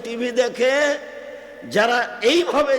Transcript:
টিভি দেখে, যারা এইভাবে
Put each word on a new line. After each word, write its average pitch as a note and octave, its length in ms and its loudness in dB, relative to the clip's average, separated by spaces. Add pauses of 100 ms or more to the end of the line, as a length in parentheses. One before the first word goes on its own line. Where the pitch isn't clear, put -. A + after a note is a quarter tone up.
টিভি A#3 260 -4
দেখে, B3 440 0 (960)
যারা A#3 380 2 (140)
এইভাবে C#4+ 560 4